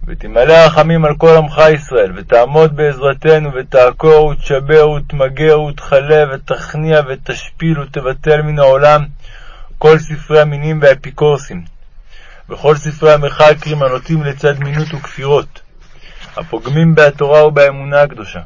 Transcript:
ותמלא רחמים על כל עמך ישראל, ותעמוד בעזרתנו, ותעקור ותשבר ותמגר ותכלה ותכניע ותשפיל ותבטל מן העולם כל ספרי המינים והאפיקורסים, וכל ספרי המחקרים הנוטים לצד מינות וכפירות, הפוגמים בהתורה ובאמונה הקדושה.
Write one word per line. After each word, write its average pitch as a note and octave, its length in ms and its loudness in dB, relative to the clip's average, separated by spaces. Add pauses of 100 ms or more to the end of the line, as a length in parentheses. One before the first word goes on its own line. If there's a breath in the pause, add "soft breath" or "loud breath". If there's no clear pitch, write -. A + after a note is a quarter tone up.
ותמלא A#2 460 0
רחמים D#3+ 520 4
על D3 100 -2
כל D#3+ 220 4
עמך D3 240 0 (120)
ישראל, A#2 420 -2
ותעמוד C#3 600 0
בעזרתנו, D3 760 -2
ותעקור C3+ 720 2
ותשבר D3+ 640 0
ותמגר D3 720 -2
ותכלה C#3+ 720 -2
ותכניע D3+ 760 -4
ותשפיל C#3+ 720 -8
ותבטל C#3+ 640 -4
מן D3+ 180 -6
העולם C#3+ 460 4 (720 soft breath)
כל D#3 200 4
ספרי D3+ 440 -2
המינים D3+ 400 -4
והאפיקורסים, C#3 840 -2 (840 soft breath)
וכל C#3+ 260 0
ספרי D3+ 380 0
המחקרים D3+ 680 0
הנוטים C3+ 400 -4
לצד C#3 360 -4
מינות D3+ 340 -8
וכפירות, C#3 680 -6 (760 loud breath)
הפוגמים D3+ 580 -2
בהתורה D3+ 520 4
ובאמונה C#3+ 540 0
הקדושה. A2 440 -6